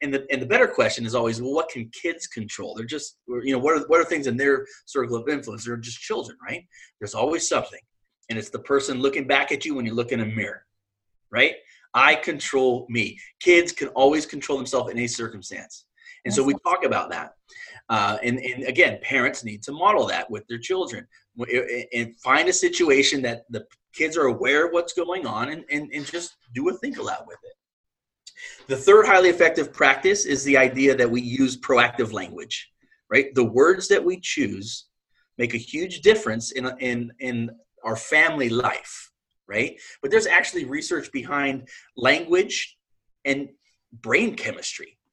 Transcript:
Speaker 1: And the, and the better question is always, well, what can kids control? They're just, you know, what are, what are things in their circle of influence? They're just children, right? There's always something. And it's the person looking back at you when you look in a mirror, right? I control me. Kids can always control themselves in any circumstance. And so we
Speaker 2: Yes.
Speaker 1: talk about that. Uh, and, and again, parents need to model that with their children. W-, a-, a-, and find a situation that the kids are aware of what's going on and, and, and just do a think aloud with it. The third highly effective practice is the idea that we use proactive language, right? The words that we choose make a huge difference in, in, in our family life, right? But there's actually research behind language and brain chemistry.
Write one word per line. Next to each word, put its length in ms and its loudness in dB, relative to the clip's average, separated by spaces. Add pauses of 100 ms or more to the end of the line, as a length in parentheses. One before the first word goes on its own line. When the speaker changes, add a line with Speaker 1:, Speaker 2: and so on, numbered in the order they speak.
Speaker 1:
And 100 -4
the, 180 -2
and 100 -2
the 60 -6
better 220 4
question 380 0
is 80 -6
always, 260 0
well, 140 -4
what 140 0
can 220 -10
kids 360 -8
control? 480 -10
They're 100 -10
just, 420 -10
you 260 -4
know, 60 2
what 180 2
are, 120 -2
what 120 6
are 40 4
things 220 -4
in 100 -2
their 300 2 (180)
circle 320 -4
of 120 -6
influence? 360 -6
They're 120 -8
just 240 -12
children, 360 -8 (100)
right? 180 -10 (360)
There's 140 -12
always 340 -2
something. 320 -2 (480)
And 100 -4
it's 120 -10
the 80 -8
person 420 0
looking 260 0
back 240 0
at 140 -4
you 100 -4
when 120 -4
you 80 -6
look 180 -2
in 80 -2
a 60 -2
mirror, 380 -8 (640)
right? 240 2 (400)
I 200 6
control 760 0
me. 280 -4 (220)
Kids 320 6
can 160 -6
always 380 4
control 320 -6
themselves 320 -4
in 80 -8
any 100 -2
circumstance. 800 -12 (380)
And 100 -4
so 80 2
we 120 2
Speaker 2:
Yes. 80 -12
Speaker 1:
talk 220 0
about 260 -2
that. 240 -12 (540)
Uh, 340 0
and, 180 -2
and 240 -8
again, 360 2
parents 440 -2
need 180 -10
to 100 -12
model 360 2
that 200 -4
with 200 -10
their 100 -10
children. 480 -6 (320)
W-, 220 -2
a-, 40 -2
a-, 320 -8
and 240 -6
find 280 2
a 40 2
situation 680 2
that 260 -6
the 160 -10 (280)
kids 240 -4
are 100 2
aware 400 2
of 60 -4
what's 200 0
going 320 -4
on 260 -6
and, 200 -12
and, 240 -6
and 100 -8
just 300 -10 (180)
do 160 -2
a 100 -2
think 200 -8
aloud 300 -8
with 160 -20
it. 100 -20 (1120)
The 100 -2
third 300 10
highly 220 8
effective 440 4
practice 540 2
is 160 -2
the 140 4
idea 400 4
that 120 4
we 140 0
use 380 0
proactive 520 2
language, 580 -10 (380)
right? 280 2
The 80 6
words 440 4
that 160 4
we 160 0
choose 640 -6 (520)
make 160 -2
a 40 -2
huge 420 -10
difference 500 2
in, 160 -6 (140)
in, 400 -4
in 300 -4 (340)
our 120 -4
family 520 2
life, 640 -4 (340)
right? 340 -4 (220)
But 80 -2
there's 160 4
actually 380 0
research 480 -6
behind 560 -4 (280)
language 800 0 (480)
and 240 -2 (540)
brain 320 0
chemistry. 640 -10 (140)